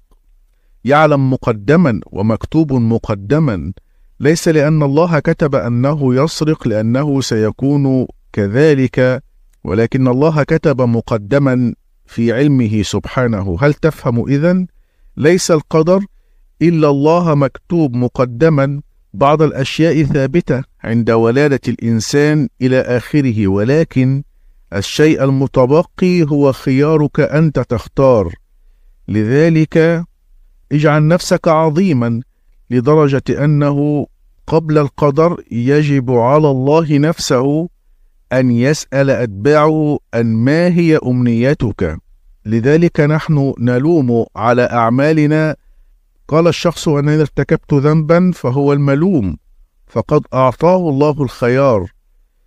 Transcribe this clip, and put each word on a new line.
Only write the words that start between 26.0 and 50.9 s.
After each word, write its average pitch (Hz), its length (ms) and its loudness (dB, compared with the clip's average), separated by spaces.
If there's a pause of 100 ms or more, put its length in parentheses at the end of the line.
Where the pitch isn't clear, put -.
هو 143 280 2
خيارك 147 680 0
أنت 147 400 0
تختار. 117 720 0 (760)
لذلك 156 1000 0 (640)
اجعل 151 360 2
نفسك 175 400 0
عظيما 156 760 0 (480)
لدرجة 139 760 0
أنه 147 640 0 (400)
قبل 156 300 0
القدر 151 720 0
يجب 135 600 0
على 139 400 2
الله 143 460 0
نفسه 147 720 -2 (640)
أن 127 180 2
يسأل 135 580 0
أتباعه 147 920 0 (140)
أن 117 120 0
ما 131 420 2
هي 170 380 2
أمنيتك. 120 920 -2 (480)
لذلك 139 540 0
نحن 147 600 0
نلوم 123 640 0 (100)
على 120 280 0
أعمالنا. 147 920 0 (720)
قال 165 200 2
الشخص: - 400 -2
"أنا 147 340 0
ارتكبت 147 520 -2
ذنبا"، 160 580 2
فهو 143 420 -2
الملوم، 143 640 0 (500)
فقد 147 340 -2 (120)
أعطاه 160 560 0
الله 143 340 0